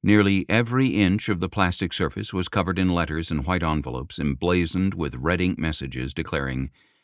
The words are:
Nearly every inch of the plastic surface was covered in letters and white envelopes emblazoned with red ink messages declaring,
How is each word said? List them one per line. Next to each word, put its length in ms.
Nearly 460
every 400
inch 400
of 140
the 80
plastic 420
surface 420
was 140
covered 320
in 160
letters 340
and 160
white 180
envelopes 540
emblazoned 760
with 220
red 260
ink 180
messages 540
declaring, 580